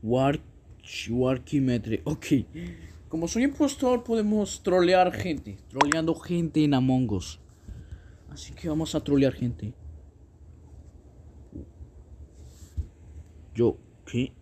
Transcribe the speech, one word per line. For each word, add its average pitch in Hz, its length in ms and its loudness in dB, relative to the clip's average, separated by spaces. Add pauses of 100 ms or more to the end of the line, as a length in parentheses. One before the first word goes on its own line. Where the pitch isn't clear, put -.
War-, 135 380 2 (680)
Warkimetre. 123 920 0
Ok. 156 220 -6 (800)
Como 165 200 -4
soy 233 160 0
impostor, 277 580 0
podemos 214 600 0
trolear 180 480 6
gente. 120 460 -6 (100)
Troleando 160 480 2
gente 165 480 0
en 143 100 4
Among 131 380 2
Us. - 280 -6 (880)
Así - 220 -14
que - 160 -8
vamos 156 260 -2
a 151 80 0
trolear 139 300 4
gente. 117 420 -6 (3750)
Yo, 117 240 2 (260)
¿qué? 123 380 -4